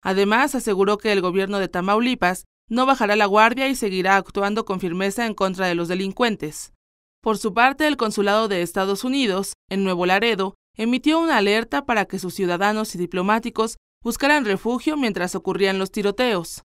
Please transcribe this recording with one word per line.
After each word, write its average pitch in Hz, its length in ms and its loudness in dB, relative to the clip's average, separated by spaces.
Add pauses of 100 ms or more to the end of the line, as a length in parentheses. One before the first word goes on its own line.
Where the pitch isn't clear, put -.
Además, 202 540 2
aseguró 208 420 0
que 214 140 -4
el 196 100 2
gobierno 190 380 -2
de 190 80 -2
Tamaulipas 190 800 0 (240)
no 247 180 0
bajará 233 300 2
la 214 100 4
guardia 226 420 4
y 269 60 0
seguirá 190 400 0
actuando 202 500 0
con 190 140 -4
firmeza 196 480 -2
en 214 80 -4
contra 190 320 -2
de 175 80 0
los 170 140 -2
delincuentes. 190 840 -4 (480)
Por 220 160 0
su 196 160 -4
parte, 269 360 2
el 285 80 0
Consulado 214 500 0
de 190 160 -2
Estados 190 400 -2
Unidos, 240 520 -2 (140)
en 196 140 -2
Nuevo 180 240 0
Laredo, 196 480 0 (220)
emitió 254 420 0
una 330 180 2
alerta 226 480 2
para 220 200 0
que 190 160 -8
sus 180 120 -6
ciudadanos 202 600 -2
y 180 40 -8
diplomáticos 214 760 -2 (240)
buscaran 277 440 2
refugio 233 520 -2
mientras 190 380 -2
ocurrían 190 460 0
los 190 100 -4
tiroteos. 202 720 -2 (120)